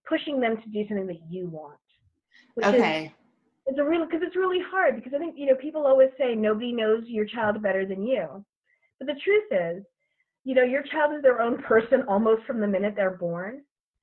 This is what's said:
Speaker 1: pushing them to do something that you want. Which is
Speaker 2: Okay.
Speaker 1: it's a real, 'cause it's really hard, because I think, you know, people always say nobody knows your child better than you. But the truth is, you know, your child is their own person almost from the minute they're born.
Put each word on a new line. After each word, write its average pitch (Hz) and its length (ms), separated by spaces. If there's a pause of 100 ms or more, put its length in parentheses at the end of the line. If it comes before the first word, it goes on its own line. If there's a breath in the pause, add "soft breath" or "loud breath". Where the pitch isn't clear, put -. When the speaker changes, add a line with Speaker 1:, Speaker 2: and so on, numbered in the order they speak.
Speaker 1:
pushing 302 340
them 226 200
to - 80
do 208 200
something 196 180
that 170 140 (100)
you 180 180
want. 156 300 (760)
Which 220 120
is 202 80
Speaker 2:
Okay. 160 400 (520)
Speaker 1:
it's 269 120
a 285 60
real, 320 220
'cause 330 160
it's 359 140
really 370 240
hard, 359 360
because 254 180
I 285 40
think, 330 200
you 285 80
know, 262 100
people 302 300
always 262 300
say 247 180
nobody 220 380
knows 226 340
your 220 200
child 214 360
better 190 240
than 196 200
you. 196 380 (540)
But 262 80
the 285 140
truth 415 300
is, 180 340 (600)
you 262 100
know, 254 80
your 254 200
child 302 320
is 294 80
their 247 180
own 233 220
person 226 400
almost 220 420
from 233 160
the 208 60
minute 202 300
they're 190 200
born. 180 480 (380)